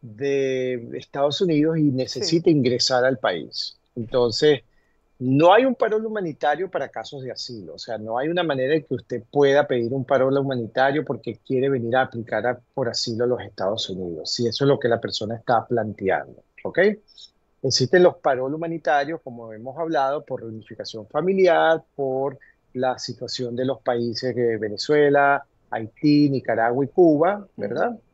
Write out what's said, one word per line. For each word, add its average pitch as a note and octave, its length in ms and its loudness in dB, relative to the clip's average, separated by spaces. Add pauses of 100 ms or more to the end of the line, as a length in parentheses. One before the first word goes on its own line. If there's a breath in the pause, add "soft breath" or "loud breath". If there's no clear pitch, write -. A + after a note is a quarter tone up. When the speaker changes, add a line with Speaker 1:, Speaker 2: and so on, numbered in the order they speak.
Speaker 1:
de B2+ 960 -4
Estados C#3+ 440 -2
Unidos D#3+ 360 2
y D3+ 60 2
Speaker 2:
Sí. D3 80 4
Speaker 1:
necesita C3 580 0
ingresar B2+ 560 4
al C3 140 2
país. - 580 -4 (180)
Entonces, B2 680 2 (580)
no C#3 340 6
hay A#3+ 120 6
un C4 100 0
parol A3 280 -2
humanitario F3 680 -4
para C#3+ 180 -4
casos B2 320 -12
de B2+ 100 -10
asilo. G2 440 -14
O F2+ 40 -18
sea, A2 200 -8
no A2 180 -6
hay C#3+ 120 -2
una F3 120 -2
manera C#3 320 0
en D#3 120 0
que C3+ 100 -6
usted A#2 340 -8
pueda C#3+ 380 4
pedir A#2+ 260 -2
un C3+ 120 -4
parol C3+ 300 2
humanitario C3+ 720 0
porque A#2 400 -8
quiere C3 240 0
venir A#2+ 260 -2
a C3 80 4
aplicar A2+ 440 -4
a-, B2 120 -4 (140)
por B2+ 160 -4
asilo A2+ 360 -4
a - 20 0
los A#2+ 140 -2
Estados G2+ 500 -4
Unidos, F2 420 -8
si A#2 140 -2
eso A2 160 -2
es C#3 40 4
lo C#3 120 4
que - 80 -2
la A2+ 120 2
persona G#2+ 360 -6
está A2+ 280 0
planteando, F#2 800 -4 (220)
¿ok? - 160 -4 (840 loud breath)
Existen C3+ 400 4
los F3 140 6
parol C3+ 360 -2
humanitarios, D#3+ 680 -2
como A#2 280 -14
hemos A#2 280 -14
hablado, D3 440 -2
por C3 180 -8
reunificación A2 640 -14
familiar, E3 760 2 (120)
por C3+ 420 -4 (360 soft breath)
la B2+ 260 -2
situación B2 560 -10
de B2+ 100 -2
los C3 160 -4
países A#2+ 540 -4
de A#2 220 0
Venezuela, C#3+ 880 2 (280)
Haití, D3 580 2
Nicaragua A#2+ 560 0
y - 40 -8
Cuba, E3+ 480 4
Speaker 2:
Ujú. G#3 100 -14 (100)
Speaker 1:
¿verdad? E3 400 -4 (160)